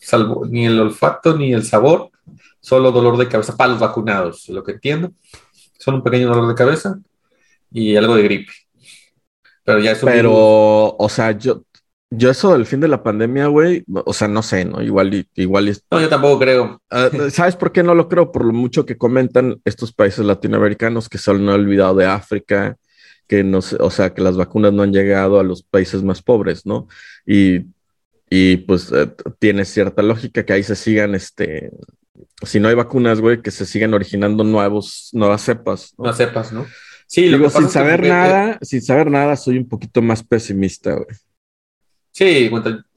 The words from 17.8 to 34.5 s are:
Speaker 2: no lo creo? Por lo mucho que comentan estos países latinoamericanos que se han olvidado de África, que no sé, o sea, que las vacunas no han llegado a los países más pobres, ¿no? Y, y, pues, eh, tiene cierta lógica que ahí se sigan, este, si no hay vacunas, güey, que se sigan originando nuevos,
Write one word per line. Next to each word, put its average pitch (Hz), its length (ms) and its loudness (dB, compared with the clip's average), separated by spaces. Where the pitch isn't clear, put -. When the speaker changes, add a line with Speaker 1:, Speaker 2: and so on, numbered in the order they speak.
Speaker 2:
no 175 120 4
lo 170 140 2
creo? 170 240 2
Por 123 100 -2
lo 117 80 2
mucho 123 340 -2
que 120 120 -10
comentan 127 640 0
estos - 300 -6
países 104 320 0
latinoamericanos 107 800 -2
que - 120 -12
se - 120 -2
han 101 160 0
olvidado 101 480 2
de 95 120 4
África, 101 680 -4
que 101 160 2
no 95 180 0
sé, - 180 -8
o 92 120 0
sea, 92 240 -2
que 95 80 -4
las 92 140 0
vacunas 101 360 0
no 101 80 0
han 101 100 0
llegado 98 480 2
a 98 40 2
los 92 180 -4
países 95 400 -2
más 95 220 -4
pobres, 98 420 -2
¿no? 107 220 -8
Y, 95 400 2
y, 92 300 2
pues, 92 340 -4
eh, 69 200 0
tiene 101 280 0
cierta 98 360 -2
lógica 113 420 -2
que - 100 -2
ahí 101 100 0
se 101 120 -6
sigan, 107 380 -2
este, 85 560 -8
si 107 180 -2
no 107 100 2
hay 117 40 4
vacunas, 120 480 0
güey, 117 220 2
que 104 80 -6
se 95 160 -10
sigan 110 260 -2
originando 104 500 -2
nuevos, 104 720 -2